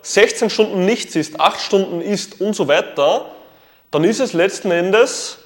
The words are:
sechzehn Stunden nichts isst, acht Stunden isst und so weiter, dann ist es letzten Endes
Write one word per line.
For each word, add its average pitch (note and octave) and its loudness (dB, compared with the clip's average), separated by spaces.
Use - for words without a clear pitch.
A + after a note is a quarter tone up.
sechzehn - 2
Stunden G#3 0
nichts A3+ -2
isst, D#3 -4
acht F3+ 0
Stunden F#3+ 0
isst F#3+ -6
und G#3 -2
so G3 -2
weiter, D3+ 0
dann D3+ 0
ist A3 2
es C4 -2
letzten F#3+ 0
Endes F#3+ 0